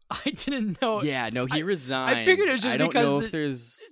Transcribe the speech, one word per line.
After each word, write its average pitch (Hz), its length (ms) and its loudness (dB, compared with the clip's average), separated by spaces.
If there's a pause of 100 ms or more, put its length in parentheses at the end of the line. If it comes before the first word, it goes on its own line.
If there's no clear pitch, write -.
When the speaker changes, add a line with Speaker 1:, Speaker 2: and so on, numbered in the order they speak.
Speaker 1:
<laughs> - 100 -20
I - 200 -4
didn't 220 500 -2
know. 220 220 0
Speaker 2:
Yeah, 131 280 0
no, 123 140 0
he 139 120 -2
Speaker 1:
I, - 20 0
Speaker 2:
resigned. 147 600 0
Speaker 1:
I 113 60 -2
figured 381 220 4
it 277 60 2
was 233 80 -2
just 247 140 0
Speaker 2:
I - 20 -2
don't - 120 2
Speaker 1:
because - 200 4
Speaker 2:
know 143 100 2
Speaker 1:
the, - 60 -2
Speaker 2:
if - 60 -6
there's 139 500 -4 (100)